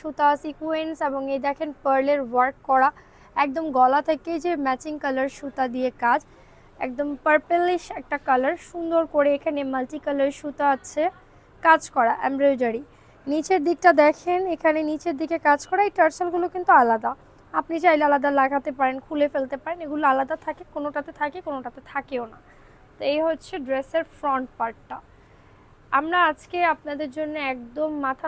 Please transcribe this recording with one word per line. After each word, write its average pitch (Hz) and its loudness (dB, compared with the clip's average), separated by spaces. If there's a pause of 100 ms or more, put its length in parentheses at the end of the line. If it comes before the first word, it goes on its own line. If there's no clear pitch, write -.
সুতা, 294 0 (160)
সিকোয়েন্স 311 -6 (120)
এবং 269 -4 (120)
এই 269 -2
দেখেন 294 -4 (140)
পার্লের 277 2
ওয়ার্ক 247 0 (140)
করা, 262 6 (540)
একদম 294 -4 (120)
গলা 262 6 (100)
থেকে 320 -2 (120)
যে 349 0 (140)
ম্যাচিং 262 -4 (100)
কালার 269 -2
সুতা 262 -4 (100)
দিয়ে 254 -2 (140)
কাজ, 240 2 (640)
একদম 262 -6 (180)
পার্পলিশ 349 2 (160)
একটা 285 -8 (100)
কালার, 262 2 (140)
সুন্দর 330 0 (120)
করে 285 4
এখানে 285 -4 (120)
মাল্টি 262 -6
কালার 285 0
সুতা 294 -4 (100)
আছে, - -4 (600)
কাজ 320 6 (140)
করা 233 4 (140)
এমব্রয়ডারি। 262 2 (500)
নিচের 311 2
দিকটা 349 4 (120)
দেখেন, 349 2 (160)
এখানে 311 0 (120)
নিচের 311 -4
দিকে 320 -4 (100)
কাজ 294 6 (100)
করা। 370 2
এই 392 -4
টার্সেলগুলো 339 2 (100)
কিন্তু 359 0 (100)
আলাদা, 233 2 (480)
আপনি 320 -4
চাইলে 311 6
আলাদা 285 2 (120)
লাগাতে 277 0
পারেন, 262 0
খুলে 294 0
ফেলতে 269 -4
পারেন। 339 -8
এগুলো 302 -4 (100)
আলাদা 269 0 (100)
থাকে, 311 -8 (120)
কোনোটাতে 294 -8 (100)
থাকে, 294 -6 (100)
কোনোটাতে 262 -10 (100)
থাকেও 262 -6
না। - -20 (560)
তো - -12 (120)
এই 302 2
হচ্ছে - -6 (140)
ড্রেসের 269 -4 (140)
ফ্রন্ট 262 -2 (100)
পার্টটা। 233 -10 (1000)
আমরা 330 0 (120)
আজকে - -8 (160)
আপনাদের 294 -6
জন্য 302 -6 (180)
একদম 247 -6 (160)
মাথা 269 -4